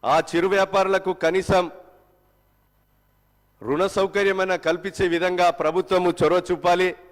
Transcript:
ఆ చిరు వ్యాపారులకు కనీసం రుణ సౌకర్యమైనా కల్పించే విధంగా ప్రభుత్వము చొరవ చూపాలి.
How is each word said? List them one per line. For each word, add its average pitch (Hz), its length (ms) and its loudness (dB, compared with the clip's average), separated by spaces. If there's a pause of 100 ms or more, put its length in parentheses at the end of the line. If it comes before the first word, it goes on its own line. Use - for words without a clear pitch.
ఆ 135 140 2 (120)
చిరు 170 260 0
వ్యాపారులకు 190 580 0 (100)
కనీసం 180 400 2 (2000)
రుణ 143 220 -2 (120)
సౌకర్యమైనా 190 600 0 (120)
కల్పించే 180 380 -2 (100)
విధంగా 180 340 2 (120)
ప్రభుత్వము 175 480 0 (120)
చొరవ 165 180 4 (100)
చూపాలి. 175 400 2 (220)